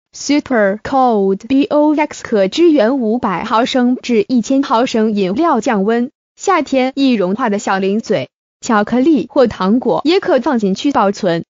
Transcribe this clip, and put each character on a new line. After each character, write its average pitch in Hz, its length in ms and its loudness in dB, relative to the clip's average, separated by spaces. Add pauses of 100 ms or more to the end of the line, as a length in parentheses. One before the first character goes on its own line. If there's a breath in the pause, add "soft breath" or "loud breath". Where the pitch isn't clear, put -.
(120)
Super 220 680 -2
Cold 220 640 0
B 277 200 2
O 294 280 2
X 302 300 -4
可 196 240 0
支 330 240 4
援 262 260 2
五 226 200 -2
百 190 260 -4
毫 226 200 0
升 247 300 0
至 233 320 -2
一 254 140 0
千 277 240 0
毫 247 200 0
升 220 300 0
饮 202 220 -2
料 302 240 0
降 214 240 -2
温。 240 260 -2 (240)
夏 349 280 0
天 262 340 0
易 269 160 2
融 190 240 0
化 262 120 -2
的 202 120 -2
小 196 180 -2
零 196 220 0
嘴、 156 280 -4 (320)
巧 214 220 0
克 226 160 0
力 269 320 2
或 262 160 4
糖 208 320 0
果 - 260 -2
也 349 140 2
可 311 220 0
放 254 180 -2
进 196 160 0
去 285 160 -2
保 208 220 0
存。 170 320 -2 (100)